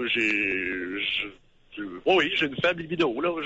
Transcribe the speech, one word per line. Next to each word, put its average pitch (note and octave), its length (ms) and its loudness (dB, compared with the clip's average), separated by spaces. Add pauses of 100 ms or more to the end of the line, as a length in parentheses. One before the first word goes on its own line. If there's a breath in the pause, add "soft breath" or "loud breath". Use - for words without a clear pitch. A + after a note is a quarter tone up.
j'ai, A2 220 2 (680)
je, G2+ 300 -4 (480)
je, G#2 60 -8 (240)
oui, D#3 300 4
j'ai D#3+ 100 2
une C3+ 140 -6
faible F3 220 2
libido, E3+ 380 0
là. E3+ 100 0 (160)